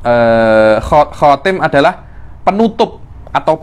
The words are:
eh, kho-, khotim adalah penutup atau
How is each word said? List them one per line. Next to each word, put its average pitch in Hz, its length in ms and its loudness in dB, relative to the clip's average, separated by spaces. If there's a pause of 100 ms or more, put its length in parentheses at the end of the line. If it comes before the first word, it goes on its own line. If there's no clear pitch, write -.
eh, 113 800 2
kho-, 147 320 0
khotim 151 480 0
adalah 156 400 0 (400)
penutup 220 560 -2 (320)
atau 156 320 -2